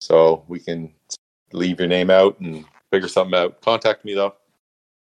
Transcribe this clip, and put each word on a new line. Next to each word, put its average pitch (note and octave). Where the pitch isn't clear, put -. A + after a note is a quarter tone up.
So E2
we F2
can E2
leave F2+
your F2+
name F2+
out F#2+
and D#2+
figure F#2
something F#2
out. -
Contact A2
me, G#2
though. G2